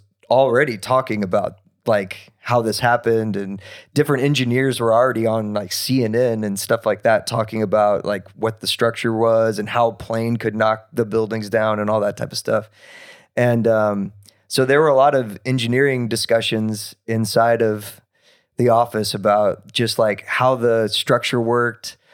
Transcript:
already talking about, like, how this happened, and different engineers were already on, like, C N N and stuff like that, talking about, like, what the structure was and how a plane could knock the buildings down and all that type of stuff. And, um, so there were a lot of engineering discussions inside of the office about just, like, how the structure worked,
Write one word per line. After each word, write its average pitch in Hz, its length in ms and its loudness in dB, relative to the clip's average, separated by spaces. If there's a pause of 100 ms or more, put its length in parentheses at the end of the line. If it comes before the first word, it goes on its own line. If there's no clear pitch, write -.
(300)
already 127 480 4
talking 117 460 -2
about, 98 320 -2 (300)
like, 101 540 -2
how 120 220 0
this 110 160 -2
happened, 113 580 0
and 98 240 -8 (340)
different 143 280 0
engineers 131 560 0
were 113 140 0
already 117 340 2
on, 110 260 -2
like, 104 200 -6
C 127 320 -2
N 110 100 -2
N 117 300 0
and 98 140 -4
stuff 113 280 -2
like 101 160 -2
that, 110 240 2
talking 110 360 -4
about, 104 420 2
like, 98 280 -6
what 110 280 -6
the 95 60 -12
structure 113 460 -2
was 113 460 2
and 107 100 -6
how 120 200 2
a 110 40 -2
plane 113 440 -4
could 110 180 -4
knock 110 380 0
the 117 120 0
buildings 107 460 -2
down 107 300 0
and 104 100 -2
all 110 100 2
that 101 160 -2
type - 160 -8
of - 60 -8
stuff. - 320 -2 (640)
And, 120 300 2
um, 104 460 0 (360)
so 131 160 0
there 139 160 4
were 160 80 4
a 139 80 4
lot 139 200 4
of 113 280 -4
engineering 127 640 0
discussions 110 840 -2 (140)
inside 113 540 2
of 107 380 -4 (580)
the 120 100 2
office 113 440 2
about 104 600 0
just, 117 260 -2
like, 107 280 0
how 131 280 2
the 117 340 2
structure 120 520 0
worked, 117 560 -2 (180)